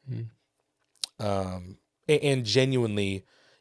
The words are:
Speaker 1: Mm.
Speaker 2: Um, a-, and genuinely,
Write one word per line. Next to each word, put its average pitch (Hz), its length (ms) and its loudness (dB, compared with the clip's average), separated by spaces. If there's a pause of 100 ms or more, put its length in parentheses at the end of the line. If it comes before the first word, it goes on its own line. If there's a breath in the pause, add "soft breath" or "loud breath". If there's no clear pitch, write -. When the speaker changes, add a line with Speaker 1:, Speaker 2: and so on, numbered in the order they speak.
(100)
Speaker 1:
Mm. 113 160 -8 (920)
Speaker 2:
Um, 92 580 -4 (300)
a-, 151 160 4
and 135 220 2
genuinely, 107 800 0 (360 soft breath)